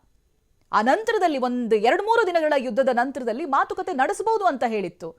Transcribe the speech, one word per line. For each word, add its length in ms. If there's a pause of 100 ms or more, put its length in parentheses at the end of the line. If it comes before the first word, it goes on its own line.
(720)
ಆ 80
ನಂತರದಲ್ಲಿ 560
ಒಂದು 380
ಎರಡು 280
ಮೂರು 240
ದಿನಗಳ 300
ಯುದ್ಧದ 360
ನಂತರದಲ್ಲಿ 520
ಮಾತುಕತೆ 480
ನಡೆಸಬಹುದು 520
ಅಂತ 220
ಹೇಳಿತ್ತು. 520